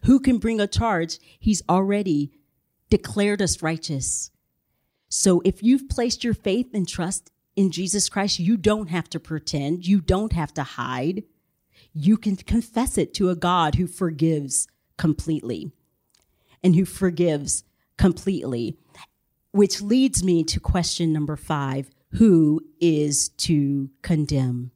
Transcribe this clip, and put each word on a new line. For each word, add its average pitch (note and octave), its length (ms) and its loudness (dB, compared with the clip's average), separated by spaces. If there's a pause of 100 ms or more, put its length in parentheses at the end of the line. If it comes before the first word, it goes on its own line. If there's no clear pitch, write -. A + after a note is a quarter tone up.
Who C4 160 6
can C4 180 2
bring A3 220 -2
a G3+ 80 0
charge? F#3 500 -2 (220)
He's G#3+ 280 0
already F#3 640 0 (560)
declared G3+ 520 0
us - 220 -2
righteous. D#3 680 -6 (800)
So F3 380 2
if F#3+ 180 -2
you've C4 260 2
placed A#3+ 340 -4
your A3+ 120 0
faith A#3 380 -4
and F#3+ 140 -2
trust - 440 -8 (240)
in F#3+ 160 2
Jesus F#3 380 -4
Christ, G3+ 300 -4
you G3+ 180 0
don't G#3+ 320 -2
have E3 220 -4
to E3 100 -8
pretend. D#3 680 -4
You F#3+ 140 4
don't G3 320 -2
have D#3+ 220 -4
to C#3+ 80 -4
hide. C3 600 -6 (720)
You E3 240 4
can G3 180 -2
confess - 600 -2
it - 180 -2
to F#3 140 0
a F3+ 80 0
God F3 380 0
who F3+ 120 0
forgives D#3 800 -2 (300)
completely D3 760 -2 (880)
and F3+ 140 6
who F#3 100 4
forgives D#3+ 800 -2 (340)
completely, D#3+ 800 0 (760)
which G3 300 4
leads A3 420 2
me E3+ 200 2
to - 160 -4
question E3+ 540 0
number D3+ 240 -2
five, C#3 520 -4 (220)
who E3 500 6 (200)
is D3+ 480 2
to C#3 600 0 (120)
condemn? C3+ 720 -2